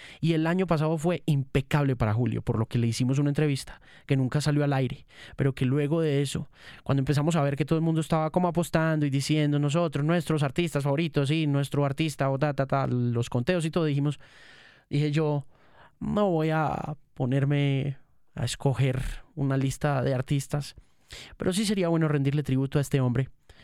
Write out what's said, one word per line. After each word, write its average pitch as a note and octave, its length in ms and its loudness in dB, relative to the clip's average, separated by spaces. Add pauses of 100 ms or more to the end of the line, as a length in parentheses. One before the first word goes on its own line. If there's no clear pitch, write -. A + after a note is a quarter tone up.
(200)
Y D#3+ 120 2
el D#3+ 140 2
año F3+ 200 0
pasado D#3+ 320 2
fue E3 280 -2
impecable C#3 720 0
para G#2+ 180 2
Julio, A2+ 280 0
por A2+ 160 -2
lo A2 80 0
que - 120 -2
le A#2 80 2
hicimos B2 320 0
una C#3+ 120 2
entrevista C#3+ 500 -2 (260)
que C#3 100 2
nunca C3 240 0
salió D3 240 2
al C#3+ 80 2
aire, C3+ 340 -2 (300)
pero C3+ 180 2
que - 120 -2
luego D3 340 2
de D3 220 2
eso, - 280 -4 (320)
cuando C#3 200 2
empezamos D3 340 2
a D3 60 2
ver C#3 140 0
que D3+ 100 0
todo D#3+ 120 2
el D#3+ 60 0
mundo E3 160 2
estaba D#3+ 300 0
como F3+ 180 2
apostando D#3+ 580 0
y C#3+ 40 0
diciendo, D3 480 2
"Nosotros, D3 460 0
nuestros D#3 380 0
artistas D3 420 -2
favoritos, C#3+ 440 0
sí, D#3 180 2
nuestro C#3+ 380 0
artista, C#3 460 -2
o C3+ 80 -2
ta, D3 160 0
ta, C3+ 120 -2
ta", C3+ 200 0
los A#2+ 440 0
conteos D#3 360 0
y D#3+ 40 -4
todo, E3 140 0
dijimos, C#3+ 340 0 (720)
dije D3 220 0
yo, D3 340 0 (540)
"No G3+ 300 2
voy D#3+ 200 2
a D#3 460 -2 (180)
ponerme C#3 840 0 (360)
a - 120 -4
escoger B2+ 540 0 (360)
una C3+ 220 0
lista C3+ 440 -2
de C3+ 120 0
artistas, C#3 600 -4 (600)
pero - 160 -2
sí G3+ 140 0
sería G3 220 0
bueno D#3+ 200 2
rendirle C#3+ 340 0
tributo C3+ 360 0
a C#3+ 40 2
este C3+ 180 0
hombre, B2+ 280 0 (360)